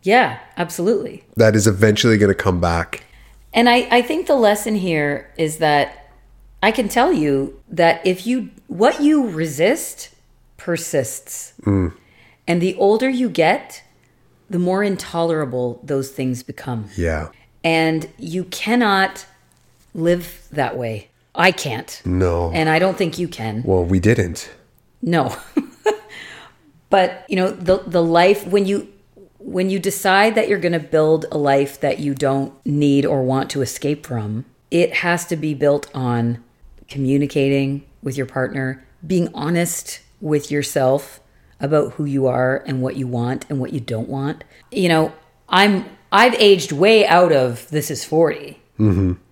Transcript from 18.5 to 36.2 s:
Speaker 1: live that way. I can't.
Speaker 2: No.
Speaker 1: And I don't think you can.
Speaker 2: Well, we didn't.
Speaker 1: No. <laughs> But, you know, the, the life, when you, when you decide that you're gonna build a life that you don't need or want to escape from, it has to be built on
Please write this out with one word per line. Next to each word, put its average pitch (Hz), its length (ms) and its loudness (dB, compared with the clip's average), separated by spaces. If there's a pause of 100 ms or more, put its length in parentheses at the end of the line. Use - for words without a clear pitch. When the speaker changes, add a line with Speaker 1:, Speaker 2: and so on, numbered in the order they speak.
Speaker 1:
live 175 580 -2
that 135 260 -4
way. 113 320 -8 (260)
I 180 160 4
can't. - 540 -10
Speaker 2:
No. 87 480 0
Speaker 1:
And 160 160 0
I 156 100 2
don't 185 180 0
think 175 200 -2
you 170 100 -4
can. 110 360 -8
Speaker 2:
Well, 92 220 2
we 92 140 2
didn't. 90 500 0 (520)
Speaker 1:
No. 180 340 0 (200)
<laughs> - 100 -2 (1200)
But, 185 380 2
you - 100 -4
know, 185 120 2
the, 180 280 0 (100)
the 170 160 2
life, 175 420 4
when 196 220 0
you, 196 200 -2 (520)
when 185 320 -2
you 196 80 -2
decide 196 560 2
that 220 120 2
you're 202 120 0
gonna 170 200 0
build 156 520 2
a 151 80 -4
life 139 400 2
that 143 180 -2
you 143 160 -4
don't 135 400 0 (140)
need 143 360 4
or 147 200 0
want 131 260 -2
to 139 140 -4
escape 147 420 -6
from, 110 400 -6 (240)
it 175 280 0
has 175 280 -2
to 175 100 -4
be 151 200 -4
built 143 400 0
on 120 480 -2 (440)